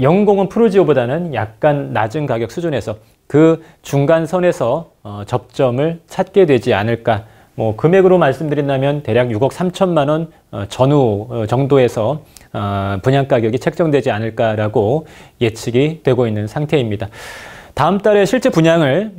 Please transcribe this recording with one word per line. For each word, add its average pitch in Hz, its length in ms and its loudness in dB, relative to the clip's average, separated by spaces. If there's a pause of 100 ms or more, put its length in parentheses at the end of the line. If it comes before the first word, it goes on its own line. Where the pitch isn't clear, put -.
영공은 196 500 2
프루지오보다는 165 840 0
약간 135 640 -2
낮은 113 320 -2
가격 117 260 -4
수준에서 139 460 -6 (280)
그 160 380 4 (180)
중간선에서, 165 1080 0 (120)
어, 104 240 -12
접점을 135 800 -2
찾게 - 400 0
되지 123 280 2
않을까. 110 500 -2 (300)
뭐 110 200 -4
금액으로 180 440 4
말씀드린다면 143 840 0
대략 120 280 0
육억 113 240 -2
삼천만 175 560 -2
원, 160 200 -2 (200)
어, 104 180 -8
전후, 123 640 2
어, 113 160 -4
정도에서, 127 760 0 (320)
어, 101 500 -4
분양 135 260 2
가격이 117 300 0
책정되지 151 520 0
않을까라고 110 960 -2 (340)
예측이 123 600 -2
되고 123 240 2
있는 107 200 -4
상태입니다. 117 640 -4 (640)
다음 175 260 0
달에 202 280 2
실제 254 240 0
분양을 165 680 2